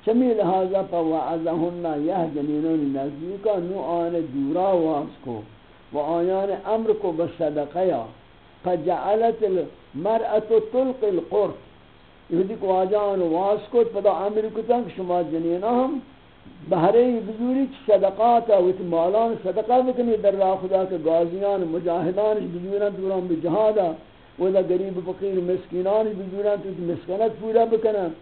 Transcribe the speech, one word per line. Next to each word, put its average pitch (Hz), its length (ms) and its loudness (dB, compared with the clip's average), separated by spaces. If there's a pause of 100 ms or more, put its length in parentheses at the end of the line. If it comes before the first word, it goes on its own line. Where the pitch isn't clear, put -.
چمی 240 300 2
لہذا 190 560 0
پا 175 80 -2
وعظہن 165 880 -2 (180)
یہ 175 200 0 (100)
جنینان 151 640 -2
نزدیکا 170 680 -4
نو 180 200 -6
آن 170 380 -2 (140)
دورا 151 340 0
واز 165 560 0
کو 117 160 -8 (540)
و 147 60 -2
آیان 180 520 0 (120)
امر 220 280 0
کو 196 240 0
بصدقیا۔ 151 920 -2 (560)
فجعلت 180 840 0
المرأة 214 1120 0 (140)
تلق 254 320 0
القرط۔ 190 680 -2 (580)
یہ 175 100 2
دیکھ 196 220 -4
واجہ 185 320 2
آن 202 260 2
واز 185 360 2 (120)
کو 240 120 4 (100)
پدا 202 180 2
امر 208 420 -2
کو 220 140 -6
تنگ 233 300 2
شما 175 260 -2
جنینہ 165 440 -2
ہم 254 320 0 (720)
بہرے 190 360 4 (220)
بزوری 247 400 0
چھ - 240 -6
صدقاتا 208 680 4
ویت 185 220 2
مالان 185 640 2
صدقہ 214 380 2
بکنی 240 360 0
در 202 180 4
راہ 190 260 4
خدا 185 240 0
کے 185 200 -4
غازیان 175 640 2
مجاہدان 175 680 0 (160)
بزوران 196 440 -2
دوران 190 240 -2
بجہادا 180 720 0 (460)
ویت 190 180 2 (120)
غریب 180 360 -2
فقیر 190 300 -6
مسکینان 185 840 0
بزوران 196 460 -2
تو 196 60 -8 (100)
مسکنت 180 640 -2
پورا 220 240 2
بکنن۔ 220 440 0 (140)